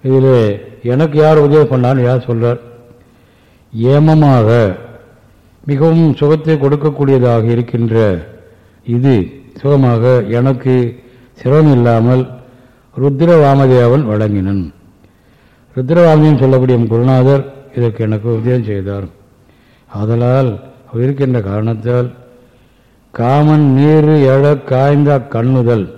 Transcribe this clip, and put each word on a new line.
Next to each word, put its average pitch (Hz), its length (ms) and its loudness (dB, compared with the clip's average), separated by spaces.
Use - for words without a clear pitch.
இதில் 131 320 2
எனக்கு 147 300 0
யார் 156 220 4
உதவி 147 260 4
பண்ணான்னு 127 360 0
யார் 123 200 -2
சொல்றார்? 120 320 -4
ஏமமாக 147 580 2
மிகவும் 160 380 2
சுகத்தை 151 440 0
கொடுக்கக்கூடியதாக 139 840 0
இருக்கின்ற 117 400 -4
இது 127 200 2
சுகமாக 131 440 0
எனக்கு 131 360 -2
சிரமம் 147 380 2
இல்லாமல் 120 460 2
ருத்ர 139 340 -2
வாமதேவன் 135 680 2
வழங்கினன். 101 520 -4
ருத்ர 131 300 -2
வாமதேவன் 156 380 4
சொல்லக்கூடிய 127 360 2
எம் 113 140 -2
குருநாதர் 131 500 0
இதற்கு 117 300 -4
எனக்கு 107 200 -6
உதவி 123 200 -2
செய்தார். 98 360 -8
ஆதலால் 120 500 0
அவர் 117 180 -6
இருக்கின்ற 135 340 -2
காரணத்தால் 113 580 -4
காமன் 147 520 0
நீர் 151 380 2
எழ 139 80 2
காய்ந்த 143 420 0
கண்ணுதல். 120 500 0